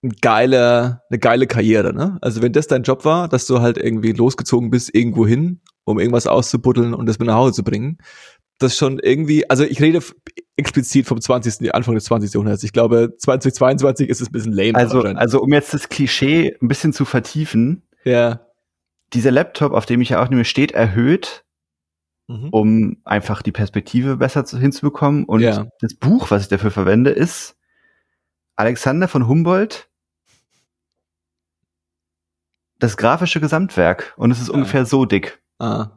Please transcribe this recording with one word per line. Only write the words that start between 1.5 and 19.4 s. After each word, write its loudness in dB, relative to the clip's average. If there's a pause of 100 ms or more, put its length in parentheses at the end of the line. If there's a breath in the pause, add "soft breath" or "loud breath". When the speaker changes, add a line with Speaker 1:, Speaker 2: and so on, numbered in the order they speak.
Speaker 1:
ne? -4
Also -4
wenn 2
das 0
dein 0
Job -2
war, 2
dass -2
du 2
halt 2
irgendwie -2
losgezogen 0
bist -2
irgendwo 2
hin, 0 (240)
um -2
irgendwas 0
auszubuddeln 0
und -6
das -2
mit 0
nach 2
Hause 4
zu -4
bringen, -4 (580 loud breath)
das 0
schon 0
irgendwie, 0
also 4
ich -2
rede 4
f-, -12 (420)
explizit 0
vom -4
zwanzigsten, -2
Anfang -2
des -2
zwanzigsten -2
Jahrhunderts. -2
Ich -8
glaube, 2
zwanzig 0
zweiundzwanzig 2
ist -2
es -10
ein -16
bisschen -6
lame 0
Speaker 2:
Also, 2
Speaker 1:
wahrscheinlich. 0
Speaker 2:
also 2
um 2
jetzt 0
das -6
Klischee 0
ein 0
bisschen 0
zu -2
vertiefen, -2 (200)
Speaker 1:
Ja. 0 (720)
Speaker 2:
dieser 2
Laptop, 0